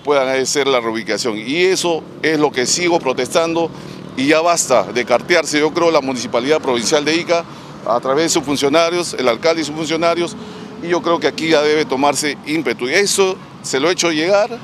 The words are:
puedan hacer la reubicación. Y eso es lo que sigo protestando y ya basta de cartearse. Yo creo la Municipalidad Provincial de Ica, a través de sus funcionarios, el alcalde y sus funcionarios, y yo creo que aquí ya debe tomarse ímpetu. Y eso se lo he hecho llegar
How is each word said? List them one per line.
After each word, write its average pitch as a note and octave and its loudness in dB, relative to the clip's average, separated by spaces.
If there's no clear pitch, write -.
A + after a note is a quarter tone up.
puedan C3+ 2
hacer C3 0
la C3 4
reubicación. A2 -4
Y C3+ -2
eso E3+ 0
es D#3 0
lo D3 2
que B2 -2
sigo E3+ 0
protestando D#3+ 0
y C3 0
ya D#3 4
basta E3 2
de G#2+ -2
cartearse. D3 2
Yo D3+ 2
creo E3+ 2
la D3+ 4
Municipalidad B2+ 0
Provincial C3+ 0
de D#3 0
Ica, E3+ 0
a A#2 0
través C3+ 0
de D#3+ 0
sus D3+ 0
funcionarios, D#3 0
el B2+ 0
alcalde D#3+ 2
y - -2
sus D3 -8
funcionarios, E3 -2
y E3+ -8
yo F3 0
creo E3+ 0
que C#3+ 0
aquí D3+ -2
ya D3+ 4
debe D3+ 2
tomarse C#3 0
ímpetu. B2+ -2
Y - -2
eso F#3+ 2
se - -2
lo D#3 2
he F#3 4
hecho E3+ 0
llegar G3+ 2